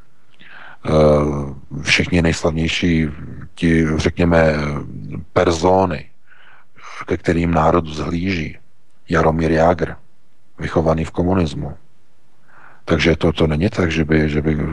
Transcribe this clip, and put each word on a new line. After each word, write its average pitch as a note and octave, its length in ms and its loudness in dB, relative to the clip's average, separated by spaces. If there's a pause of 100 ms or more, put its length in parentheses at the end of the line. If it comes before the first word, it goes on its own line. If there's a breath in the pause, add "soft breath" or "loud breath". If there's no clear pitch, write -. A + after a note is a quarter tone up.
(880 loud breath)
Eh, D2 960 2
všichni E2+ 400 2
nejslavnější D#2+ 840 2 (460)
ti, E2 320 4 (100)
řekněme, E2 580 4 (800)
persony, F2+ 760 2 (1000 soft breath)
ke F#2 100 0
kterým E2+ 340 0
národ E2 360 4
vzhlíží, D#2 720 -4 (500)
Jaromír D#2+ 440 2
Jágr, E2 420 2 (640)
vychovaný D#2+ 460 0
v - 60 -6
komunismu. D#2+ 600 0 (1120 soft breath)
Takže E2 320 4
to, E2 160 2
to D#2+ 140 2
není D#2 220 2
tak, F2 220 0
že D#2+ 140 0
by, D#2 240 4
že D2 140 0
by D2+ 160 0 (140)